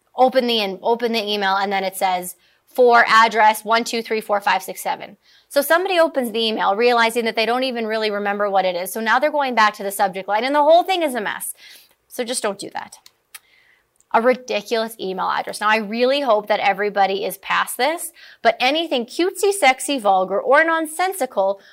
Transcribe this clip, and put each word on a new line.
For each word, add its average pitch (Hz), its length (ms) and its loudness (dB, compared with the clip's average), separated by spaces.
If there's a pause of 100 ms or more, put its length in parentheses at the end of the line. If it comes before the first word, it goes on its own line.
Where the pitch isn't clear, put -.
(160)
open 254 300 4
the 233 140 0
in-, 190 220 -4
open 233 300 0
the 226 120 -2
email 202 320 0
and 196 160 -2
then 190 120 -2
it 190 120 -6
says, 180 380 -2 (320)
"For 233 400 6
address 220 580 4
one 226 200 0
two 233 180 -4
three 220 180 -4
four 196 200 -2
five 190 240 0
six - 180 -12
seven." 202 340 -8 (320)
So 285 140 0
somebody 349 380 0
opens 262 320 0
the 226 120 -2
email 202 300 0
realizing 233 520 2
that 220 100 -4
they 220 100 0
don't 247 160 -2
even 233 240 -4
really 220 240 -2
remember 202 400 -2
what 190 140 2
it 180 100 0
is. 180 180 -6
So 220 80 -8
now 226 200 2
they're 294 100 0
going 277 240 -2
back 214 200 4
to 208 100 -12
the 196 80 -4
subject 190 340 -4
line 208 160 -2
and 269 140 -2
the 302 80 4
whole 330 180 6
thing 359 200 -2
is 277 120 -2
a 233 60 -4
mess. - 340 -8 (540)
So - 160 -8
just 240 180 -6
don't 196 160 -4
do - 120 -12
that. - 280 -14 (1160)
A 233 60 4
ridiculous 226 760 -2
email 185 280 -6
address. - 320 -6
Now, 214 80 0
I 220 100 4
really 240 420 0
hope 214 260 0
that 208 140 0
everybody 196 640 0
is 185 140 -6
past 185 380 -4
this, 311 360 -2 (300)
but - 180 4
anything 285 460 0
cutesy, 381 460 0
sexy, 277 460 0
vulgar, 190 420 2
or 285 220 4
nonsensical 320 1000 -2 (120)